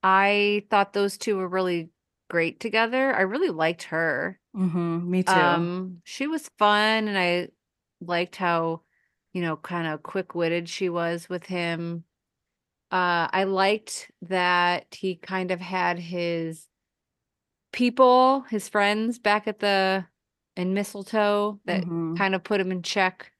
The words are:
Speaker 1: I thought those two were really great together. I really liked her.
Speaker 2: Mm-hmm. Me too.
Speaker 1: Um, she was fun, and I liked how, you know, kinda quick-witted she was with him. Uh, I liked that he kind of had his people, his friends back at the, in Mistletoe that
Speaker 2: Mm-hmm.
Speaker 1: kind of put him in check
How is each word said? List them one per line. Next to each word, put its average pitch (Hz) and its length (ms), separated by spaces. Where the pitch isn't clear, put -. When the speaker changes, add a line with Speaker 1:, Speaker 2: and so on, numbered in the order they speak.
Speaker 1:
I 202 680
thought 202 220
those 202 240
two 208 200
were 185 120
really 180 420
great 165 300
together. 233 560
I - 80
really 269 260
liked 165 360
her. 165 540
Speaker 2:
Mm-hmm. 175 540
Me 185 140
too. 180 340
Speaker 1:
Um, 175 480
she - 220
was 311 220
fun, 214 500
and 202 80
I 175 320
liked 175 360
how, 165 460
you 180 80
know, 160 160
kinda 160 420
quick-witted 170 720
she 185 200
was 170 400
with 175 180
him. 170 580
Uh, 175 420
I 190 120
liked 196 680
that 180 720
he 185 220
kind 185 340
of 175 100
had 175 380
his 170 680
people, 254 760
his 208 200
friends 214 500
back 208 280
at 214 120
the, 190 460
in 180 180
Mistletoe 208 920
that 180 200
Speaker 2:
Mm-hmm. 170 320
Speaker 1:
kind 190 160
of 185 100
put 208 160
him 185 120
in 185 100
check - 580